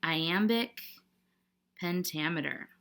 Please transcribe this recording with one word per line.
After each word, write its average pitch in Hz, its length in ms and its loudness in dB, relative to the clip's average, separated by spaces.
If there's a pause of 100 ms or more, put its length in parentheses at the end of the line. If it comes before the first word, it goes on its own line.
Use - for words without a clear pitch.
iambic 185 760 2 (1000)
pentameter. 165 880 -2 (120)